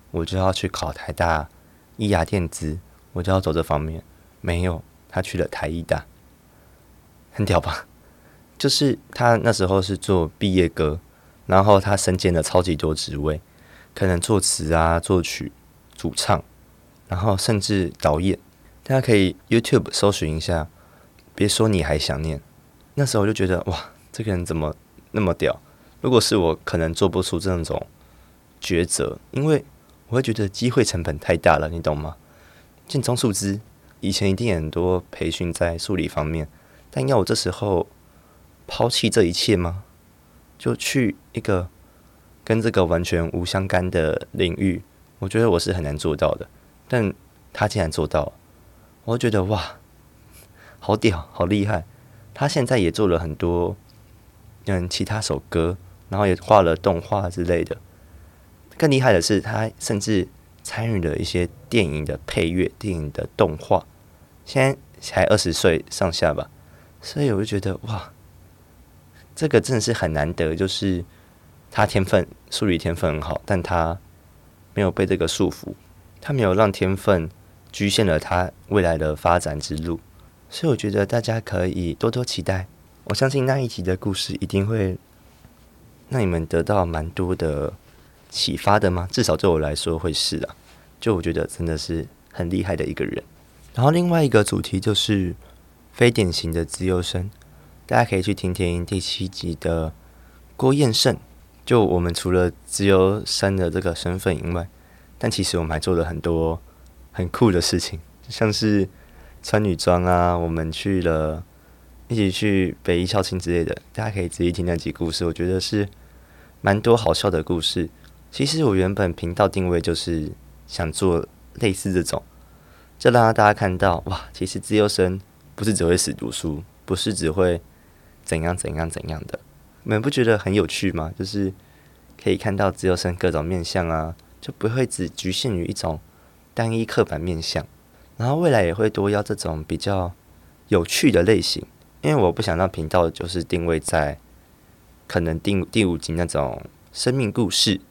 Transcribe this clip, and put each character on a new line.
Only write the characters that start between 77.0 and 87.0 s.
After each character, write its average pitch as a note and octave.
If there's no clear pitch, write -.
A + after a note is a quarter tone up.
局 G2+
限 G#2+
了 E2
他 F2+
未 G2
来 E2
的 D#2
发 F2
展 D2+
之 D#2
路。 E2
所 -
以 -
我 A2+
觉 G#2+
得 G2+
大 A#2
家 A2+
可 F#2
以 E2+
多 -
多 B2
期 -
待， F#2
我 -
相 C3+
信 C3
那 C3+
一 B2+
集 G2+
的 F2+
故 G2
事 -
一 -
定 G2
会 G2+
让 B2+
你 G2
们 E2
得 E2+
到 F#2+
蛮 D#2+